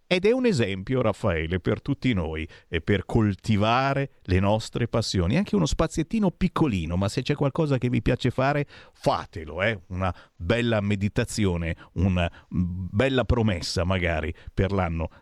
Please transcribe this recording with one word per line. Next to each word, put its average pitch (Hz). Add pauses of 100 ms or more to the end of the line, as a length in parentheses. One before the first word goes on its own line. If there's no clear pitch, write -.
ed 185
è 214
un 254
esempio, 117
Raffaele, 90
per 117
tutti 131
noi 80 (200)
e 85
per 101
coltivare 117 (120)
le 92
nostre 107
passioni. 104
Anche 208
uno 175
spaziettino 170
piccolino, 95
ma 98
se 131
c'è 143
qualcosa 143
che 123
vi 123
piace 127
fare, 143 (260)
fatelo, 85
eh? 104
Una 90 (220)
bella 113
meditazione, 98 (200)
una 90 (180)
bella 95
promessa 101
magari 82 (220)
per 95
l'anno 82 (140)